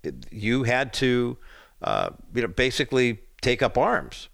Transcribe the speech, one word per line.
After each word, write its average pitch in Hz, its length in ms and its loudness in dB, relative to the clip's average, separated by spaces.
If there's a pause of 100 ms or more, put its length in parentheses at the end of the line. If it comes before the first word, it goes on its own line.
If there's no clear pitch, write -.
it, 65 280 -8
you 117 320 0
had 123 300 0
to, 123 440 2 (440)
uh, 50 280 0 (240)
you 120 80 0
know, 113 80 0
basically 127 720 2 (220)
take 127 200 2
up 123 160 2
arms. - 560 -2